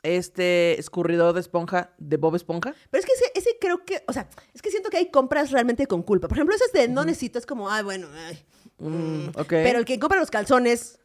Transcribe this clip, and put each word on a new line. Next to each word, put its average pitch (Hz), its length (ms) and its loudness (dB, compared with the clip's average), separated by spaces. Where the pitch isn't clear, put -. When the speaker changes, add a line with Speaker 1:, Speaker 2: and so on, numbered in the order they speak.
Speaker 1:
este 175 760 2
escurridor 170 540 2
de 180 60 0
esponja 175 580 -4
de 151 200 -2
Bob 160 180 0
Esponja?". 170 400 -4
Speaker 2:
Pero 285 80 2
es - 60 -2
que 539 80 0
ese, 494 200 2
ese 466 280 0
creo 359 240 0
que, 370 220 -6
o - 60 -6
sea, 247 140 -6
es - 80 -20
que 427 100 -6
siento 415 180 -4
que 381 80 -2
hay 349 120 2
compras 277 420 2
realmente 247 360 2
con 175 160 -2
culpa. 196 240 2
Por 226 100 -2
ejemplo, 311 160 2
esas 494 200 2
de 254 160 4
no 262 120 0
Speaker 1:
Ujú. 311 60 0
Speaker 2:
necesito, 254 320 -4
es 240 60 -10
como, 208 260 -6
"Ay, 214 120 -2
bueno, 190 240 -8
ay". 156 180 -16
Speaker 1:
Mm, 160 100 -10
Speaker 2:
Mm. 160 480 -6
Speaker 1:
ok. 147 120 -6
Speaker 2:
Pero 170 320 2
el 233 60 0
que 254 120 -2
compra 302 220 2
los 311 100 0
calzones 240 760 0